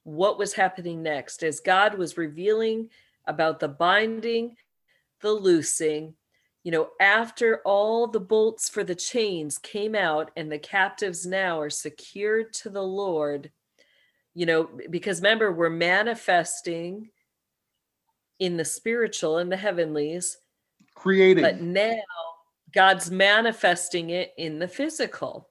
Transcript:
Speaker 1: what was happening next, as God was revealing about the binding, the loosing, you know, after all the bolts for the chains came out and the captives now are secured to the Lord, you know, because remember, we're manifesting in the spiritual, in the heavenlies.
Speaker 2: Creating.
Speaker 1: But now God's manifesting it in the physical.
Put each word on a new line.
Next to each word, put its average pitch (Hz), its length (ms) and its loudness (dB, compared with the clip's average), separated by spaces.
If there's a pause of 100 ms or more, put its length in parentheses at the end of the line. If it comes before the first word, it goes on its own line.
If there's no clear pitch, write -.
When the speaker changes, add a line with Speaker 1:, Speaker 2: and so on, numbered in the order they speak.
Speaker 1:
what 160 380 -2
was 196 140 -4
happening 175 500 -2
next, 151 400 -6
as 151 160 -4
God 196 340 2
was 175 240 -6
revealing 220 720 -2 (380)
about 156 320 0
the 156 80 -2
binding, 226 880 0 (640)
the 214 100 0
loosing, 160 840 0 (480)
you 175 80 -4
know, 160 180 0 (100)
after 226 680 2
all 214 420 2
the 220 120 -2
bolts 220 480 0
for 208 160 -4
the 175 120 -4
chains 180 640 -4
came 214 340 -6
out 160 420 0
and 156 160 -8
the 151 60 -8
captives 190 680 -2
now 180 380 -2
are 151 80 -6
secured 214 840 -6
to - 180 -10
the 196 120 -6
Lord, 156 680 -4 (840)
you 170 140 -4
know, 160 240 2 (180)
because 170 300 -4
remember, 214 320 4
we're 165 180 2
manifesting 180 1400 -2 (1300)
in 180 180 -2
the 156 80 -2
spiritual, 220 720 -2
in 175 120 -2
the 190 80 -2
heavenlies. 170 840 -2 (560)
Speaker 2:
Creating. 185 480 6
Speaker 1:
But 170 160 2
now 202 420 0 (720)
God's 185 380 4
manifesting 190 1000 2
it 180 260 -4
in 156 220 -8
the 180 80 -4
physical. - 840 -6